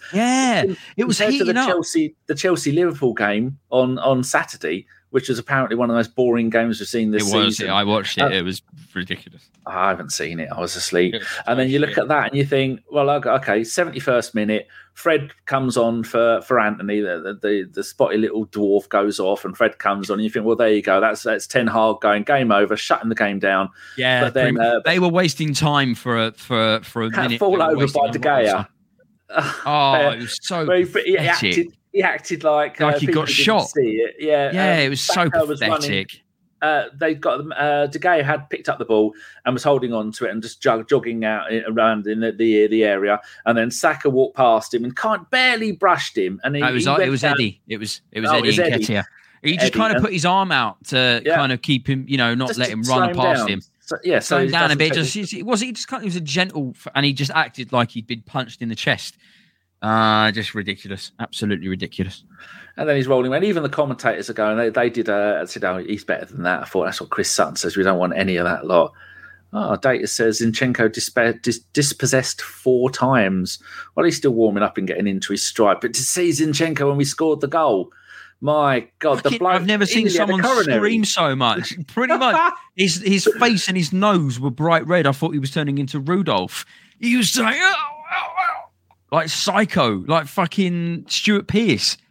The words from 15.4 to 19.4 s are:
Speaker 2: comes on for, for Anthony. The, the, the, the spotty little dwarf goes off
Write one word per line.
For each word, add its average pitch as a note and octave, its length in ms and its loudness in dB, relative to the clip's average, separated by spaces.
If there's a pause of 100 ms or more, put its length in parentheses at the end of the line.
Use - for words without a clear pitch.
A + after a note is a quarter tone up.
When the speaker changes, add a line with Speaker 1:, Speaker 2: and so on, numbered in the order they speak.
Speaker 2:
comes C3 300 0
on A#2 260 2
for, A#2 400 2
for B2+ 160 0
Anthony. G#2 420 0
The, F2+ 200 -4
the, G2+ 280 -6
the, F#2+ 260 0
the G2 100 -6
spotty - 320 0
little A2 300 -2
dwarf G2+ 420 0
goes G2+ 320 0
off F#2+ 240 -2